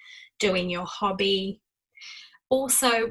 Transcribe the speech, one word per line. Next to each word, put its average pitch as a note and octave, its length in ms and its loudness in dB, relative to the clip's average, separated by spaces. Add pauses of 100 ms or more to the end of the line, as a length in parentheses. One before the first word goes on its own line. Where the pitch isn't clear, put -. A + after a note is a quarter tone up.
(380)
doing F#3 300 2
your F3 180 -4
hobby. G3 720 -2 (920)
Also B3+ 600 2